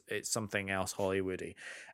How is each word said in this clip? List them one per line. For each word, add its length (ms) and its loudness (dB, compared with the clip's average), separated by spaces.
it's 220 -2
something 400 0
else 240 2
Hollywoody. 600 2